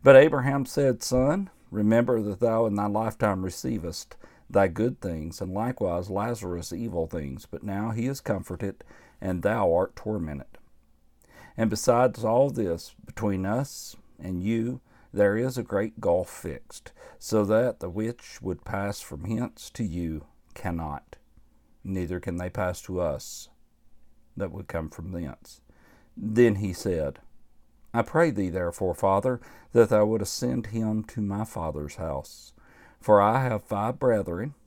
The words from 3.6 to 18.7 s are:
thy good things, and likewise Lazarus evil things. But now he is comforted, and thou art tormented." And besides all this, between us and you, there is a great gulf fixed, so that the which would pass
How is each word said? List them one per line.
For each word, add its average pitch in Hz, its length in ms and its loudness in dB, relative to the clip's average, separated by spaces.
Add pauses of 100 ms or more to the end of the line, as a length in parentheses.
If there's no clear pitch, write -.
thy 98 200 4
good 107 340 0
things, 82 400 -6
and 92 100 -6
likewise 101 600 -2
Lazarus 95 600 -4
evil 87 360 -4
things. 73 420 -8
But - 140 -12
now 101 260 -4
he 113 160 -4
is 139 160 -4
comforted, 98 600 -6 (360)
and 92 220 -4
thou 101 320 2
art 90 220 0
tormented." 80 640 -8 (960)
And 113 100 2
besides 117 560 2
all 117 280 4
this, 87 420 -4 (140)
between 98 360 -2
us 117 520 -4 (240)
and 90 240 -6
you, 113 380 -2 (300)
there 101 240 4
is 127 220 -2
a 120 60 -6
great 104 360 -4
gulf 90 300 0
fixed, - 640 -14 (260)
so 107 280 0
that 110 340 2
the 90 100 -8
which 110 500 -8
would 92 240 -6
pass 101 380 -6